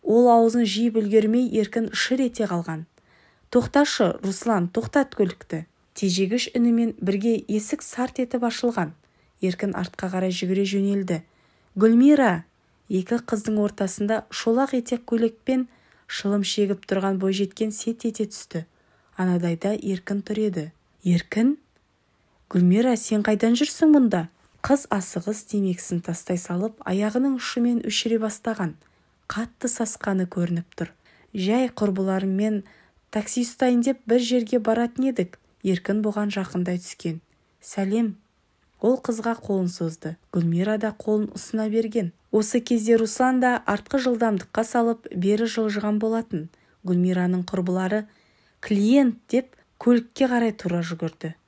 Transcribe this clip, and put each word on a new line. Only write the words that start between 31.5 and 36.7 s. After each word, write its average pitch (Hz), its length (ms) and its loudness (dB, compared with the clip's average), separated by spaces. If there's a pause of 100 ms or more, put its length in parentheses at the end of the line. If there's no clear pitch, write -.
құрбыларыммен 190 920 -2 (420)
такси 233 400 -2
ұстайын 247 320 2
деп 262 240 0
бір 240 160 4
жерге 240 400 0
баратын 240 480 0
едік". 190 300 -4 (260)
Еркін 202 400 0
бұған 208 320 -2
жақындай 180 400 -4